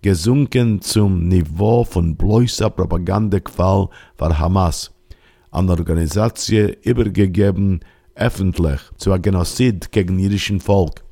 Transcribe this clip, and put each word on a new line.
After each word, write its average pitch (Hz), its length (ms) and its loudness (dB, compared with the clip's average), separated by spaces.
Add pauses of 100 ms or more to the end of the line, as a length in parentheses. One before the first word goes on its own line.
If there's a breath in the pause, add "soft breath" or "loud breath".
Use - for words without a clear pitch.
gesunken 113 800 2
zum 95 440 2
Niveau 92 560 2
von 85 320 -2
bloßer 110 560 0
Propagandaqual 92 1160 0 (280 loud breath)
für 80 220 0
Hamas, 87 540 0 (580 soft breath)
an 92 180 -2
Organisation 87 1120 0
übergegeben, 98 1000 0 (340 soft breath)
öffentlich 87 680 -2 (180)
zu - 120 -2
einem 92 120 0
Genozid 95 680 0
gegen 92 300 0
jüdischen 98 400 -2
Volk. 95 520 0